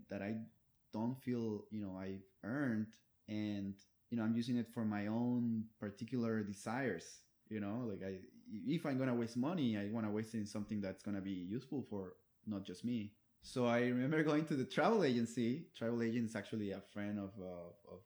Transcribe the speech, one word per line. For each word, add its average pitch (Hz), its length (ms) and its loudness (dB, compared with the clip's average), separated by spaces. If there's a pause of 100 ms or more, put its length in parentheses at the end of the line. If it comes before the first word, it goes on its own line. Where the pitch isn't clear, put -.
that 98 120 -4
I 104 140 -2 (580)
don't 123 280 -2
feel, 113 500 -2
you 107 100 -4
know, 95 180 -6
I 95 200 -4 (240)
earned, 113 440 0 (400)
and, 104 480 -2 (340)
you 120 80 0
know, 113 60 2
I'm 113 120 4
using 120 220 0
it 113 160 0
for 117 120 0
my 104 220 2
own 117 580 2 (140)
particular 113 640 0
desires." 104 640 -2 (440)
You 110 100 -2
know, 104 300 -2
like, 98 160 -6
I, 95 140 -4 (480)
if 139 180 0
I'm 139 140 0
gonna 131 160 2
waste 117 220 0
money, 131 400 2
I 101 140 0
wanna 110 200 0
waste 110 240 0
it 113 40 0
in 104 60 0
something 107 360 -2
that's 95 220 -4
gonna 101 180 -2
be 98 100 -2
useful 101 580 -4
for 95 240 -6 (320)
not 101 180 -2
just 90 220 -8
me. 113 280 0 (280)
So - 240 0
I 120 220 6
remember 131 360 4
going 151 220 4
to 160 100 0
the 131 100 2
travel 190 380 6
agency. 120 640 2 (100)
Travel 117 280 0
agent 117 260 2
is 110 60 -8
actually 101 360 -2
a 95 100 -4 (120)
friend 104 240 -2
of, 98 140 -4 (100)
uh, 90 520 -10
of 95 120 -16